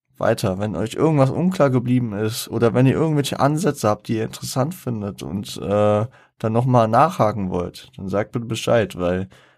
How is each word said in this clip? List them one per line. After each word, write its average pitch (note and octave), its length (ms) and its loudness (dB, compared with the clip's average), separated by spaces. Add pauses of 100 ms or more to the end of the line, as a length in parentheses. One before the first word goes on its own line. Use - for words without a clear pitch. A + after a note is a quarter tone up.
(180)
weiter, G2 420 0
wenn G#2 160 -4
euch G#2 200 -4
irgendwas C#3 360 4
unklar D#3+ 380 2
geblieben B2 440 0
ist G#2+ 360 -4
oder A2+ 240 2
wenn B2+ 120 6
ihr C3 80 6
irgendwelche D3 460 0
Ansätze D3 500 0
habt, G#2+ 180 -2
die A2+ 100 -2
ihr A2 80 -2
interessant C3 500 -6
findet G#2 480 -8
und, F#2 340 -8
äh, G#2 480 2 (340)
dann A2 140 -2
nochmal A#2+ 340 4
nachhaken A2 600 2
wollt, F2+ 460 -6
dann F#2+ 140 -10
sagt G2+ 240 -2
bitte A#2 120 -4
Bescheid, A2+ 540 0
weil F#2 300 0 (280)